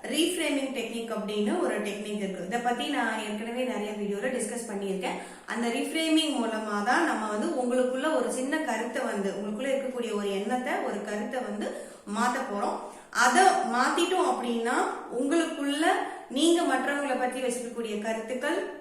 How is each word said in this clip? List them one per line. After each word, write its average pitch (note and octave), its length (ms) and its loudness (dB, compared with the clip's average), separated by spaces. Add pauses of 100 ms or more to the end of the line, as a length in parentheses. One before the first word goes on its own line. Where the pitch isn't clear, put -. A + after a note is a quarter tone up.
ரீஃப்ரேமிங் D4+ 680 0
டெக்னிக் A3+ 380 -4
அப்படின்னு G#3 480 0
ஒரு - 200 0
டெக்னிக் G#3 420 -4
இருக்கு. F#3 240 -4
இதை A#3 140 -2
பத்தி A#3+ 280 0
நான் A#3 320 0
ஏற்கனவே A3 440 -4
நிறைய G#3 280 -2
வீடியோல G3+ 360 -2
டிஸ்கஸ் A3+ 420 -4
பண்ணியிருக்கேன். G3 480 -4 (280)
அந்த A#3 220 -2
ரீஃப்ரேமிங் D#4 680 2
மூலமா G#3+ 500 0
தான் C#4+ 220 4
நம்ம A3+ 220 0
வந்து G#3 280 0
உங்களுக்குள்ள B3+ 600 2
ஒரு A#3 180 2
சின்ன C4+ 240 -2
கருத்தை A#3+ 440 -2
வந்து, G3+ 280 -2
உங்களுக்குள்ள G#3+ 420 -4
இருக்கக்கூடிய B3 440 -2
ஒரு G3+ 160 0
எண்ணத்தை, B3 420 0 (120)
ஒரு G3+ 200 -4
கருத்தை A3+ 360 -4
வந்து G#3 260 -4 (420)
மாத்த A#3+ 320 0
போறோம். G3+ 360 -2 (360)
அதை B3 300 8 (280)
மாத்திட்டோம் E4+ 580 2
அப்படின்னா A#3 460 0 (380)
உங்களுக்குள்ள C#4+ 720 2 (440)
நீங்க E4 320 6
மற்றவங்களை C4+ 580 2
பத்தி B3 220 0
வச்சிருக்கக்கூடிய A3+ 600 -2
கருத்துக்கள் B3+ 560 -2 (240)